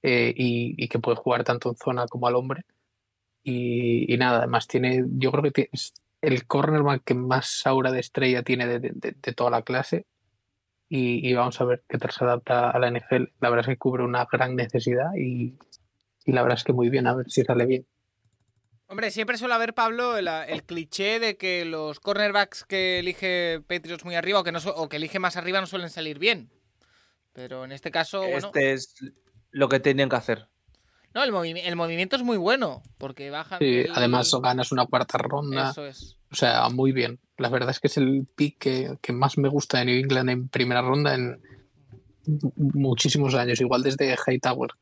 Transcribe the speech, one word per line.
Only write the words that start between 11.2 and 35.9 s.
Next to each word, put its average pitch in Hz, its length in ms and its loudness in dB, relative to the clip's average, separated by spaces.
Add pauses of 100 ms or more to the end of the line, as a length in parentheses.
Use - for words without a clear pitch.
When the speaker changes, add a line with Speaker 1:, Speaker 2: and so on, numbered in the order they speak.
Speaker 1:
y 127 60 2
vamos 123 260 0
a 123 60 2
ver 123 240 0
qué 135 80 -4
tal - 140 -4
se - 120 -4
adapta 120 460 2
a 123 80 0
la 123 120 2
N 120 100 -2
F - 160 -2
L. 127 240 0
La 120 100 2
verdad 120 180 2
es 135 60 0
que - 60 -6
cubre 127 240 0
una 123 280 -2
gran 127 240 0
necesidad 123 640 0
y, 123 400 -4 (680)
y - 60 2
la 127 120 4
verdad 120 160 2
es - 40 -8
que 127 100 0
muy 123 160 4
bien, 131 180 2
a 123 80 2
ver 127 160 -6
si 131 120 4
sale 120 220 2
bien. 127 220 0 (1040)
Speaker 2:
Hombre, 214 160 -2
siempre 220 300 -4
suele 247 160 0
haber, 226 180 0
Pablo, 233 440 0
el, 185 100 -2
el 160 380 -4
cliché 196 540 -4
de 220 160 -2
que 180 300 -2
los 156 340 -6
cornerbacks 202 640 -2
que 185 360 0
elige 175 680 -4
Patriots 170 380 -8
muy 175 80 -8
arriba 180 260 0
o 180 40 0
que 170 80 -4
no 165 80 -6
su-, 175 100 -6
o 156 180 -4
que 147 100 -8
elige 156 200 -6
más 180 180 -2
arriba 180 240 -2
no 190 60 -4
suelen 175 240 -8
salir 156 300 -10
bien. 180 320 0 (840)
Pero 131 320 -12
en 131 60 -16
este 139 180 -12
caso, 165 300 -2
bueno. 190 180 -2
Speaker 3:
Este 135 360 2
es 131 220 -8 (540)
lo 139 180 2
que 131 120 4
tenían 135 300 4
que 123 80 2
hacer. - 300 -4 (640)
Speaker 2:
No, 254 120 -2
el 254 80 0
movi-, 170 280 -4
el 175 160 -4
movimiento 170 400 -2
es 254 60 -2
muy 240 160 0
bueno, 185 460 0 (160)
porque 139 320 -12
bajan 160 260 -8
Speaker 1:
Sí, 135 200 4
Speaker 2:
del - 180 0
Speaker 1:
además 123 360 2 (120)
ganas 127 280 0
una 123 140 2
cuarta 123 320 -2
ronda. 135 540 -2
Speaker 2:
Eso 147 160 -12
es. - 320 -18 (120)